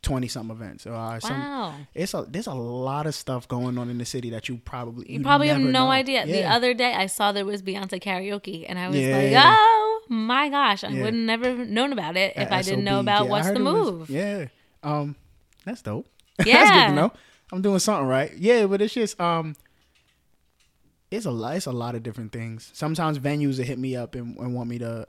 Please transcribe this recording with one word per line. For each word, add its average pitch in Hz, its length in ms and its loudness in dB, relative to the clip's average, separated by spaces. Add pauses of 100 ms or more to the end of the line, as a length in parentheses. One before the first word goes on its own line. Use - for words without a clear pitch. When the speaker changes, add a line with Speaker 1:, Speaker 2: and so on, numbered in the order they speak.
Speaker 1:
twenty 127 260 -2
something 110 280 -10
events. 107 320 -16
Or, 117 80 -10
uh, 113 240 -8
some, 254 200 -6
Speaker 2:
Wow. 262 360 -8 (180)
Speaker 1:
it's 180 220 -6
a, 151 120 -6
there's 170 200 -8
a 151 80 -8
lot 127 500 -4
of 151 80 -4
stuff 127 340 -8
going 123 300 -4
on 123 140 -6
in 120 80 -6
the 120 60 -6
city 120 260 -8
that 110 180 -8
you 123 80 -8
probably, 120 500 -12
Speaker 2:
You - 120 -6
Speaker 1:
you - 40 -2
Speaker 2:
probably 285 260 4
have 277 100 4
Speaker 1:
never 262 120 4
Speaker 2:
no 262 140 4
Speaker 1:
know. 262 60 4
Speaker 2:
idea. 262 340 2
The 147 140 0
Speaker 1:
Yeah. 170 160 2
Speaker 2:
other 247 180 2
day, 240 220 0
I 190 100 0
saw 202 260 0
there 202 140 -2
was 202 160 -6
Beyonce 190 400 -6
karaoke, 190 680 -6
and 180 120 -2
I 180 80 -4
was 147 100 0
Speaker 1:
Yeah. 135 180 2
Speaker 2:
like, 135 180 4 (120)
"Oh 440 640 8
my 247 400 0
gosh, 262 340 2
I - 40 -6
Speaker 1:
Yeah. 135 160 -4
Speaker 2:
would 220 100 -2
never 233 420 -2
have 240 140 -6
known 254 240 0
about 175 240 -4
it 190 180 0
if 202 120 -4
Speaker 1:
At - 40 -4
Speaker 2:
I 185 120 0
didn't 196 200 -2
know 196 120 0
Speaker 1:
S - 20 2
O 196 60 0
B. - 20 -4
Speaker 2:
about 208 200 2
Speaker 1:
Yeah, - 20 -2
I - 20 -2
Speaker 2:
What's 202 180 0
Speaker 1:
heard 202 100 0
Speaker 2:
the - 20 0
Speaker 1:
it - 40 2
was, 320 280 2
Speaker 2:
Move." 160 180 -10
Speaker 1:
yeah. 180 380 -4 (340)
Um, 147 340 -4 (500)
that's 233 180 -12
dope. - 240 -8 (180)
<laughs> - 220 -2
Speaker 2:
Yeah. 285 160 8
Speaker 1:
That's 415 80 8
good 269 160 8
to 143 80 2
know. 170 180 2 (400)
I'm 185 80 -4
doing 196 180 4
something 165 280 0
right. 131 300 2
Yeah, 220 280 4
but 196 160 2
it's 226 140 -2
just, 220 260 -2
um, 165 340 -2 (1500)
it's 214 160 -6
a 147 60 -2
lot, 117 260 -4
it's 190 80 -6
a - 60 -6
lot 120 240 -4
of 113 80 -8
different 113 280 -10
things. 113 420 -10
Sometimes 156 460 -4
venues 143 380 -2
will 127 80 -2
hit 131 120 -6
me 127 180 -6
up 120 200 -8
and, 120 220 -10
and 123 180 -6
want 123 140 -6
me 120 100 -8
to 117 300 -8